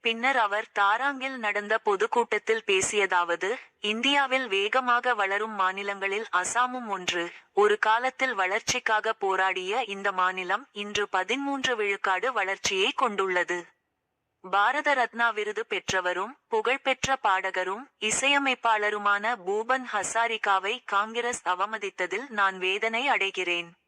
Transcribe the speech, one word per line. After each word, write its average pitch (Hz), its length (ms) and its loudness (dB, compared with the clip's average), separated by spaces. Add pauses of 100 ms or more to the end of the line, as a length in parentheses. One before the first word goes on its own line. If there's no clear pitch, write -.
பின்னர் 240 360 0
அவர் 208 340 0
தாராங்கில் 254 640 0
நடந்த 208 400 -2
பொதுக்கூட்டத்தில் 220 880 0
பேசியதாவது, 190 920 0 (240)
"இந்தியாவில் 262 680 0
வேகமாக 240 680 2
வளரும் 208 360 -2
மாநிலங்களில் 202 840 -2
அசாமும் 240 540 0
ஒன்று. 180 440 -2 (220)
ஒரு 208 260 6
காலத்தில் 240 560 2
வளர்ச்சிக்காக 214 760 0
போராடிய 190 720 0
இந்த 196 280 -4
மாநிலம் 185 600 -2
இன்று 208 380 -4
பதிமூன்று 262 680 0
விழுக்காடு 202 580 0
வளர்ச்சியை 190 580 0
கொண்டுள்ளது." 185 760 0 (880)
பாரத 269 440 2
ரத்னா 233 380 0
விருது 208 320 -4
பெற்றவரும், 185 720 -2 (100)
புகழ்பெற்ற 262 680 0
பாடகரும், 190 720 0 (100)
இசையமைப்பாளருமான 214 1400 2 (100)
பூபன் 226 480 -2
ஹசாரிகாவை 214 920 0
காங்கிரஸ் 226 640 -2
அவமதித்ததில் 202 840 -4
நான் 196 280 0
வேதனை 220 520 0
அடைகிறேன். 180 580 0 (200)